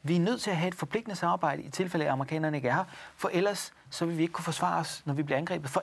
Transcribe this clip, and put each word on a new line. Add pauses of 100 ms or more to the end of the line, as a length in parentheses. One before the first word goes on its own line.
Vi
er
nødt
til
at
have
et
forpligtende
samarbejde,
i
tilfælde
af,
at
amerikanerne
ikke
er
her, (320)
for
ellers (180)
så
vil
vi
ikke
kunne
forsvare
os,
når
vi
bliver
angrebet.
For